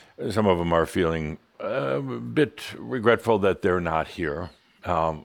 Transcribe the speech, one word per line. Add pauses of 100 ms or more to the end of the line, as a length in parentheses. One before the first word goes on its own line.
(300)
some
of
them
are
feeling, (200)
uh,
a
bit (140)
regretful
that
they're
not
here. (340)
Um,